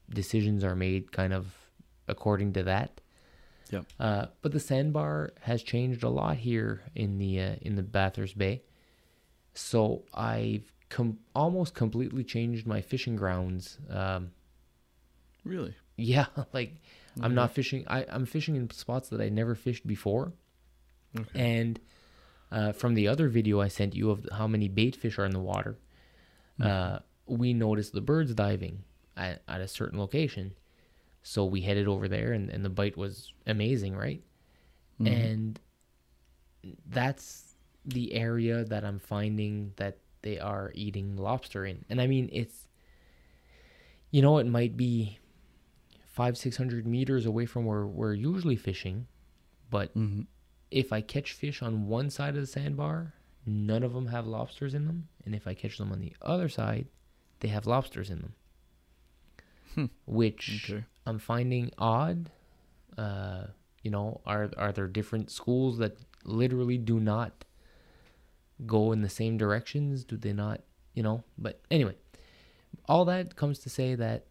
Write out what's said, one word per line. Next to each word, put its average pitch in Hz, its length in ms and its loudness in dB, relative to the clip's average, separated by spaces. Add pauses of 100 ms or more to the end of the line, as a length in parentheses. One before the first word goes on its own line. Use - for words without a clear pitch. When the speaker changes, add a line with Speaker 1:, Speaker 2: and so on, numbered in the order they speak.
Speaker 1:
decisions 104 540 2
are 92 120 2
made 92 360 0
kind 95 220 0
of 95 200 -4 (540)
according 101 460 2
to 95 100 2
that. 95 380 0 (720)
Speaker 2:
Yep. 98 140 -4 (140)
Speaker 1:
Uh, 104 260 2 (160)
but 151 100 0
the 147 80 0
sandbar 151 720 0 (100)
has 117 220 0
changed 123 400 0
a 117 60 2
lot 139 280 2
here 113 460 0 (100)
in 101 240 0
the, 95 220 0
uh, 98 220 0
in 104 140 -2
the 98 80 0
Bathurst 98 540 0
Bay. 104 240 0 (920)
So 113 500 2 (100)
I've 110 580 -2 (180)
com-, 113 300 0 (160)
almost 170 380 2
completely 117 500 0
changed 117 440 -2
my 104 140 0
fishing 123 340 -2
grounds. 92 640 -2 (100)
Um, 95 420 -2 (1120)
Speaker 2:
Really? 143 320 -6 (220)
Speaker 1:
yeah, 123 300 4 (120)
<laughs> - 140 -8
like, 123 220 -4 (460)
I'm 117 140 2
not 123 140 6
Speaker 2:
Okay. - 60 -6
Speaker 1:
fishing. 135 320 -2
I, 131 220 0
I'm 131 160 -2
fishing 156 300 -2
in 123 140 -2
spots - 400 -6
that 107 120 -2
I 107 80 0
never 113 260 0
fished 120 300 -4
before. 107 480 -2 (840)
Speaker 2:
Okay. 113 200 -6
Speaker 1:
And, 117 400 2 (720)
uh, 104 220 2
from 120 220 2
the 107 120 6
other 143 220 4
video 107 320 4
I 98 80 2
sent 98 260 0
you 104 160 2
of 104 200 -2
how 107 160 -2
many 107 200 2
bait 110 280 4
fish 113 220 -2
are 101 80 2
in 95 60 0
the 95 80 0
water, 98 380 -2 (840)
Speaker 2:
Mm-hmm. 117 80 4
Speaker 1:
uh, 95 320 0 (280)
we 123 260 2
noticed 107 400 2
the 104 80 -2
birds 139 320 2
diving 98 500 0 (340)
at, 92 300 -6
at 92 140 -6
a 95 60 -6
certain - 320 -6
location. 98 540 -2 (680)
So 101 220 0
we 95 160 0
headed 101 260 2
over 101 200 2
there, 107 260 0
and, 101 160 -2
and 98 160 -4
the 98 40 -2
bite 101 280 0
was 98 340 -8 (160)
amazing, 107 480 0
right? 113 260 -4 (800)
Speaker 2:
Mm-hmm. 110 100 4
Speaker 1:
And 110 480 0 (1300)
that's - 640 -2 (300)
the 123 280 -4
area 117 520 2
that 104 180 -2
I'm 101 160 -4
finding 104 800 -2
that 101 200 -4 (240)
they 104 180 -6
are 101 360 -4
eating 98 420 -4
lobster 101 480 -4
in. 92 240 -8
And 123 120 0
I 127 60 4
mean, 131 240 2
it's, - 360 -6 (1400)
you 143 100 8
know, 147 160 10
it 123 100 4
might 117 300 2
be 117 420 0 (840)
five, 123 320 0
six 123 200 -4
hundred 117 280 -2
meters 123 400 2
away 113 200 2
from 117 200 -2
where 104 220 0
we're 104 260 -2
usually 151 440 0
fishing, 95 500 -4 (600)
but 101 280 -4
Speaker 2:
Mm-hmm. 104 240 0 (480)
Speaker 1:
if 127 240 2
I 107 80 0
catch - 320 -6
fish - 280 -8
on 110 260 -2
one 123 220 0
side 143 260 -2
of 143 60 -2
the 135 60 -4
sandbar, 147 640 -4 (320)
none 107 380 2
of 123 100 -2
them 127 140 -4
have 117 200 -4
lobsters 120 460 -6
in 147 120 -2
them. 165 220 -4 (180)
And 104 100 -4
if 104 120 -8
I 92 60 -6
catch 104 240 -8
them 101 140 -4
on 104 80 -4
the - 220 -6
other 175 280 0
side, 110 380 -2 (520)
they 110 80 -2
have 107 180 -2
lobsters 117 440 0
in 87 100 -6
them. - 140 -10 (1400)
Speaker 2:
Hmm. 147 100 0 (200)
Speaker 1:
Which 110 640 0
Speaker 2:
Okay. 104 140 -6 (220)
Speaker 1:
I'm 113 140 -4
finding 123 580 0
odd. 156 520 2 (680)
Uh, 98 480 -6 (360)
you 107 80 -4
know, 104 360 -2
are, 104 320 0
are 101 140 0
there 98 160 -2
different 104 440 -2
schools 123 480 2
that 107 180 0 (260)
literally 123 540 2
do 113 220 4
not 110 460 0 (1200)
go 110 260 4
in 110 100 2
the 101 80 2
same 113 280 0
directions? 123 640 0
Do 110 140 -6
they 104 160 -2
not, 104 280 -2 (320)
you 120 100 -2
know? 110 200 0 (140)
But 110 240 -8 (100)
anyway, 135 240 4 (920)
all 170 180 6
that 180 300 0
comes 147 240 0
to - 100 -12
say 127 260 0
that 113 360 -2